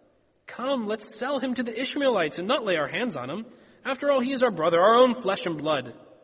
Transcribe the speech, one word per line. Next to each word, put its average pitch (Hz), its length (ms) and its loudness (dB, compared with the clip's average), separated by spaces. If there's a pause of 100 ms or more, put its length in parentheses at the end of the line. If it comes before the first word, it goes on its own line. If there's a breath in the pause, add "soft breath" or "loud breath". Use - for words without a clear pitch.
(480)
Come, 247 380 -4
let's 214 320 -6
sell 262 220 -4
him 254 160 -4
to 254 80 -2
the 226 160 -6
Ishmaelites 247 600 0
and 180 80 -6
not 214 180 0
lay 185 100 0
our 143 140 -2
hands 196 260 -4
on 123 140 -8
him. 208 160 -8 (400 loud breath)
After 269 260 0
all, 269 80 4
he 254 140 0
is 254 100 0
our 240 80 4
brother, 165 280 2
our 214 160 8
own 247 200 6
flesh 190 300 -4
and 165 120 -2
blood." 143 380 -2 (280)